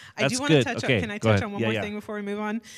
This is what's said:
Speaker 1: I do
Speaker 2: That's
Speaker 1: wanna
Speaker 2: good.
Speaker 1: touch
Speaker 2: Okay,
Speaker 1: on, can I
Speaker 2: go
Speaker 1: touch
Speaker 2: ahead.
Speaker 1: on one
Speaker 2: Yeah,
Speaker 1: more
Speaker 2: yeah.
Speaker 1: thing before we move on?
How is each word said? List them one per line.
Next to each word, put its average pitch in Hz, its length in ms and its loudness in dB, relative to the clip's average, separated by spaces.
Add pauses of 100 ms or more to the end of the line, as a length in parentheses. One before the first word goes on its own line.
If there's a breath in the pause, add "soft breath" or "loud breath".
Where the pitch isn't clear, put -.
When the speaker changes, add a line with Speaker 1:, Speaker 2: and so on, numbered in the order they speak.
(160 loud breath)
Speaker 1:
I - 80 -4
do 139 60 4
Speaker 2:
That's 247 100 -4
Speaker 1:
wanna 285 140 2
Speaker 2:
good. 139 120 8
Speaker 1:
touch - 180 -4
Speaker 2:
Okay, 127 140 2
Speaker 1:
on, 92 40 2
can 208 100 -4
I 208 60 -8
Speaker 2:
go 110 120 0
Speaker 1:
touch 104 100 6
Speaker 2:
ahead. - 60 -2
Speaker 1:
on 104 80 -6
one 202 80 -4
Speaker 2:
Yeah, 220 60 0
Speaker 1:
more 220 60 0
Speaker 2:
yeah. 214 80 -2
Speaker 1:
thing 208 140 -6
before 208 200 -10
we 208 60 -8
move 202 180 -6
on? 214 220 -4 (160 loud breath)